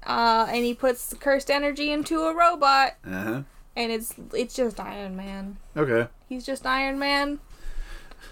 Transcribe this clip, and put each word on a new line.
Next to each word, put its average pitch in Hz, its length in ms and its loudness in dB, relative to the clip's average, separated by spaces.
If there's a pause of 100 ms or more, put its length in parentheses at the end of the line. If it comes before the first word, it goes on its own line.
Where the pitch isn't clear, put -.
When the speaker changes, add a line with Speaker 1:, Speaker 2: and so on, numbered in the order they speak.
Speaker 1:
Uh, 226 420 4
and 240 160 0
he 240 80 0
puts 247 480 0
cursed 269 300 2
energy 285 420 0
into 302 300 -2
a 320 120 0
robot. 294 580 6 (140)
Speaker 2:
Uh-huh. 185 360 -4 (340)
Speaker 1:
And 233 160 -2
it's, 226 220 -6 (180)
it's 233 220 -2
just 233 260 -2
Iron 202 340 -10
Man. 196 440 -10 (180)
Speaker 2:
Okay. 120 320 2 (180)
Speaker 1:
He's 254 200 -8
just 269 180 -6
Iron 269 340 0
Man. 285 420 0 (920)